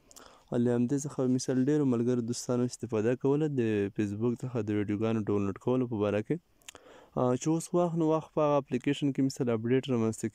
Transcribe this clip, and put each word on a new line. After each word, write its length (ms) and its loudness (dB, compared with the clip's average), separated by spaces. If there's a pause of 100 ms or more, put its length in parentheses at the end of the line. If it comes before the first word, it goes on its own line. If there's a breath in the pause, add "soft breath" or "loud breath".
(520 loud breath)
له 260 2
همدې 280 2
څخه 140 -6 (160)
مثال 300 -2
ډېرو 280 2
ملګرو 360 0
دوستانو 340 -2
استفاده 520 -2
کوله 320 0
د 140 -2 (340)
فیسبوک 460 0
څخه 200 -6
د 80 -4
ویډیوګانو 580 0
ډاونلوډ 380 0
کولو 220 0
په 160 -6
باره 180 2
کې. 160 -2 (800 loud breath)
آ، 80 2 (120)
چې 120 -6
اوس 260 0
وخت 220 0
نه 100 0
وخت 280 0
په 80 0
هغه 200 4
اپلیکیشن 500 -2
کې 100 -2
مثال 280 -2
اپډیټ 400 0
رامنځته 460 0